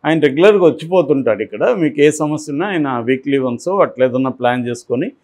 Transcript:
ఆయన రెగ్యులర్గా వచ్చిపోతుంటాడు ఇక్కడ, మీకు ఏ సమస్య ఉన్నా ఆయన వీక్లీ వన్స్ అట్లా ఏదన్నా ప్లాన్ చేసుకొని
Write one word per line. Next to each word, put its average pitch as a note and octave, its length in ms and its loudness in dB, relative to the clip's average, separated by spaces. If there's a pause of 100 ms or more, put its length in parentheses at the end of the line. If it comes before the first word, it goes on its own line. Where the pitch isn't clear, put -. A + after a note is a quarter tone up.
ఆయన D#3 140 0
రెగ్యులర్గా F3 460 4
వచ్చిపోతుంటాడు D3 760 0
ఇక్కడ, A#2+ 300 -2
మీకు D3+ 300 0
ఏ D3 100 6
సమస్య D3+ 400 -6
ఉన్నా D#3+ 160 -4
ఆయన D3 320 -2
వీక్లీ C3+ 380 -2
వన్స్ B2+ 320 -4
అట్లా C#3 360 0
ఏదన్నా C3 240 -2
ప్లాన్ B2 380 -2
చేసుకొని B2 440 -6 (120)